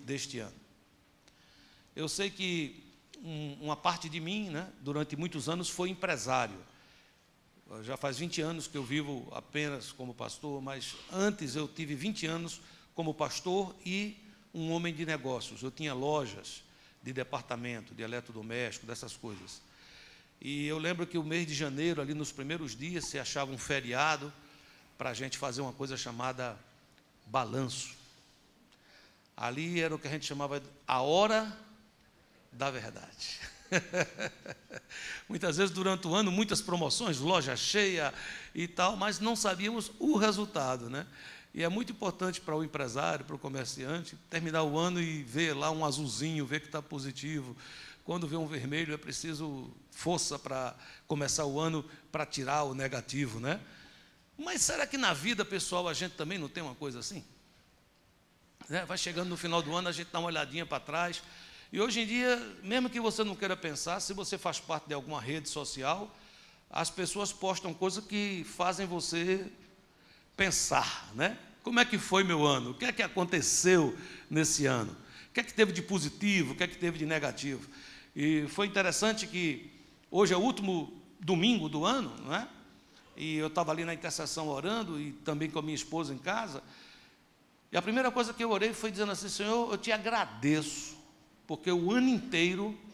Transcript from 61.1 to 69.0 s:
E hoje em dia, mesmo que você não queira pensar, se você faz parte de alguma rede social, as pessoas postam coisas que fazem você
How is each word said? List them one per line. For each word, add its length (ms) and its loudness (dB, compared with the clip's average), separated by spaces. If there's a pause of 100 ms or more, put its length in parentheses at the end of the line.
E 60 0
hoje 200 2
em 60 2
dia, 300 4 (260)
mesmo 280 2
que 100 -2
você 240 2
não 100 0
queira 220 0
pensar, 420 -4
se 140 -4
você 240 -4
faz 240 -2
parte 280 -4
de 40 -4
alguma 260 -4
rede 300 -4
social, 640 -2 (540)
as 220 0
pessoas 420 -2
postam 400 0
coisas 320 0
que 400 0
fazem 420 0
você 640 0 (880)